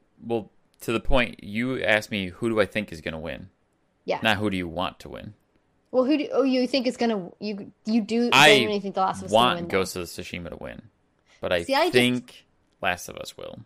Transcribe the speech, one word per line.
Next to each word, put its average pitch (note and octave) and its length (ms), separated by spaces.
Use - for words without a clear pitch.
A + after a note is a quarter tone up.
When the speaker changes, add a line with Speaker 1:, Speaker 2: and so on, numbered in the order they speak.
Speaker 1:
Well, A2+ 280
to B2 100
the A2+ 80
point, - 420
you A#2+ 400
asked G#2+ 280
me, G2 180
"Who A#2 220
do G#2+ 100
I F#2+ 60
think - 260
is D#2+ 80
gonna D#2+ 180
win?" D#2+ 300
Speaker 2:
Yeah. - 180
Speaker 1:
Not, A2 140
"Who G#2 140
do F#2+ 60
you F2+ 120
want E2+ 320
to - 80
win?" C2+ 260
Speaker 2:
Well, B3+ 140
who C#4+ 140
do, D4 140
oh, B3 100
you C4 240
think C4 200
is B3+ 120
gonna, A3 320
you, G3+ 320
you A3 160
do A3+ 300
Speaker 1:
I C3+ 180
Speaker 2:
genuinely C#3 300
think G3 160
The F#3+ 40
Last F#3+ 180
of F#3+ 60
Us F#3 60
is - 20
gonna A#2+ 140
Speaker 1:
want A#2+ 140
Speaker 2:
win, - 80
though? - 100
Speaker 1:
Ghost F#2 180
of F2+ 100
Tsushima F2 440
to - 60
win, - 260
but - 120
I F2 100
Speaker 2:
See, C4 120
I D4+ 100
just F4+ 100
Speaker 1:
think - 500
Last F2+ 260
of G1+ 80
Us - 200
will. G1+ 280